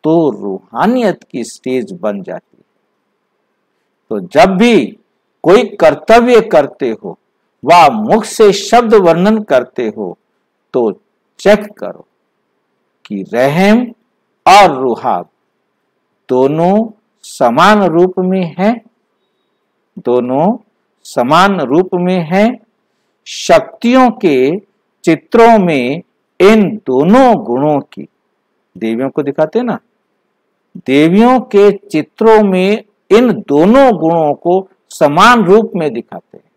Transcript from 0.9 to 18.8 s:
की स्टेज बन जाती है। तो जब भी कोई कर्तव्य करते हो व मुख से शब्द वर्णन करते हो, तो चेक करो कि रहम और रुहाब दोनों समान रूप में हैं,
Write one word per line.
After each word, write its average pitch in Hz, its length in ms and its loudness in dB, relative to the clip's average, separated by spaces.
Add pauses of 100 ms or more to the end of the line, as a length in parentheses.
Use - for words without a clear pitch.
की - 200 -12
स्टेज 127 480 -8
बन 98 320 -8
जाती - 340 -18
है। - 60 -20 (1500)
तो 107 100 -6
जब 147 300 0
भी 190 500 0 (440)
कोई 208 200 4
कर्तव्य 220 800 2
करते 139 640 -2
हो 87 160 -16 (460)
व 147 60 0 (200)
मुख 131 320 -2
से 208 300 2
शब्द 226 400 0
वर्णन 196 500 2
करते 120 540 -4
हो, 92 200 -10 (560)
तो 117 180 -2 (480)
चेक 208 380 0
करो 87 280 -16 (1000)
कि 98 280 -10
रहम 175 480 2 (680)
और 185 280 6
रुहाब 117 540 -6 (1000)
दोनों 165 600 0 (320)
समान 196 640 0
रूप 180 360 0
में 185 400 -4
हैं, 226 220 -2 (1160)